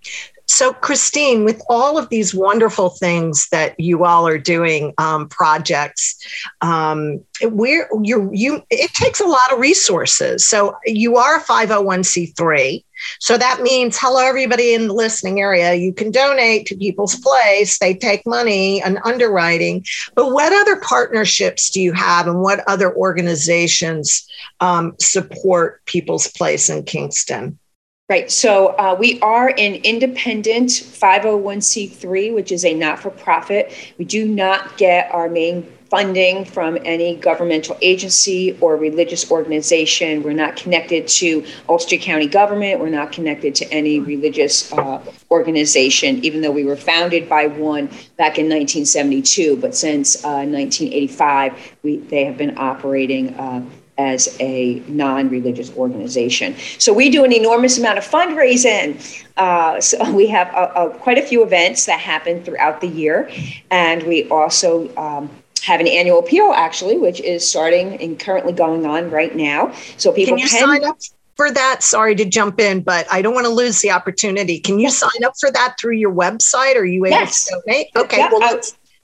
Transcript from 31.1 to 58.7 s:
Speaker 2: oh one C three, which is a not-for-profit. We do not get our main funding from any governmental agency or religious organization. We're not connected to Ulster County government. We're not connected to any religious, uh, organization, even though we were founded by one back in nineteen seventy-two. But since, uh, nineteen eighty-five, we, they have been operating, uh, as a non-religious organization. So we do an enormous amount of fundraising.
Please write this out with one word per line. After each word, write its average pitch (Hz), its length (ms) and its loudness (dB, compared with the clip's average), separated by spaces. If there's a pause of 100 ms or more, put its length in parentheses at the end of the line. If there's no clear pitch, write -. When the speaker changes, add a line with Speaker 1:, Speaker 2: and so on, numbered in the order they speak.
Speaker 2:
oh 214 100 2
one 202 240 -4
C 202 280 -2
three, 190 440 -4
which 202 220 -2
is 175 100 -4
a 165 100 2
not-for-profit. 170 1200 -4
We 180 80 -8
do 214 200 -2
not 196 520 -2
get 180 340 4
our 170 160 -2
main 170 420 -4 (200)
funding 190 560 0
from 170 400 -4
any 170 320 -2
governmental 165 640 -2
agency 185 800 0
or 160 160 2
religious 165 520 -2
organization. 156 920 0
We're 147 80 -4
not 151 240 -2
connected 165 540 -2
to 160 360 0 (220)
Ulster 170 300 0
County 156 300 -2
government. 202 520 2
We're 156 80 -4
not 151 240 -6
connected 147 440 -4
to - 180 -4
any 151 260 0
religious, 143 720 -2
uh, 135 300 -4 (280)
organization, 147 920 2
even 156 160 -2
though 156 120 -2
we 143 120 -2
were 139 140 -2
founded 170 500 -2
by 151 200 2
one 147 420 -4 (260)
back 156 240 0
in 156 80 0
nineteen 151 380 -2
seventy-two. 143 720 0
But 147 180 -4
since, 147 480 -2
uh, 143 220 -4
nineteen 143 480 -4
eighty-five, 139 880 -2
we, 147 140 -2
they 143 260 -4
have 135 140 -6
been 143 200 -4
operating, 131 760 -4
uh, 127 320 -8 (340)
as 131 400 -2
a 127 360 -2 (120)
non-religious 131 880 -2
organization. 117 800 -4 (220)
So - 160 4
we 262 160 6
do 269 160 6
an 247 80 6
enormous 233 460 4
amount 220 180 0
of 202 80 -6
fundraising. 247 1200 0 (120)